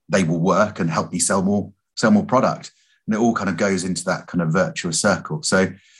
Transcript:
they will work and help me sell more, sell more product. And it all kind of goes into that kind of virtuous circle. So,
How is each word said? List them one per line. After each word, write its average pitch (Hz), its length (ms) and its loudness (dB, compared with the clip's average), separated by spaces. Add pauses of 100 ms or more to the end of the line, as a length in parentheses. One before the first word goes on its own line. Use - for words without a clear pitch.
they 95 160 2
will 82 160 0
work 95 400 2
and 85 100 0
help 80 220 -4
me 87 80 -4
sell 95 220 0
more, 98 320 -2 (240)
sell 113 140 4
more 104 140 4
product. 113 460 0 (340)
And 110 100 -2
it 104 40 -2
all 117 140 4
kind 98 160 -2
of 85 80 -2
goes 98 260 0
into 92 220 -4
that 87 220 -4
kind 87 140 -2
of 80 120 0
virtuous 85 480 -2
circle. 82 420 -2
So, 95 300 2 (260)